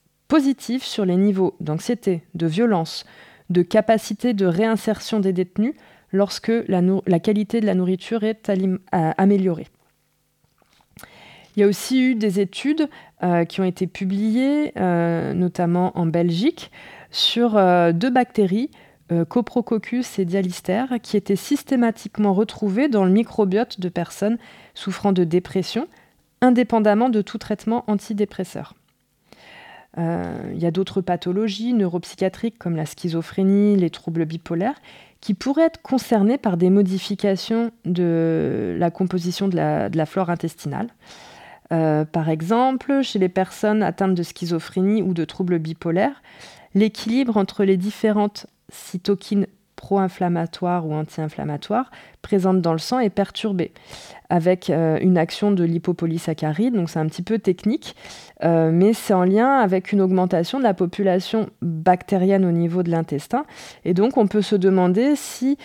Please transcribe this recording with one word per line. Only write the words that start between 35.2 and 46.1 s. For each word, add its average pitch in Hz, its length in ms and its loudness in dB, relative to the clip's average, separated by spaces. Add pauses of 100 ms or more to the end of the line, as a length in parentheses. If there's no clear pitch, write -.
qui 214 120 -2
pourraient 277 300 0
être 330 180 0
concernées 233 560 2
par 196 180 -2
des 180 140 4
modifications 196 1040 0 (120)
de 165 960 0
la 170 140 0
composition 180 560 -4
de 185 80 0
la, 156 340 0
de 160 80 -4
la 156 80 0
flore 180 240 -4
intestinale. 170 600 -6 (840)
Euh, 156 340 2
par 160 240 -4
exemple, 240 720 0
chez 254 160 -4
les 185 120 2
personnes 208 520 -2
atteintes 190 320 0
de 175 100 0
schizophrénie 185 800 -2
ou 185 140 -2
de 165 100 -2
troubles 180 320 -2
bipolaires, 165 640 -2 (540)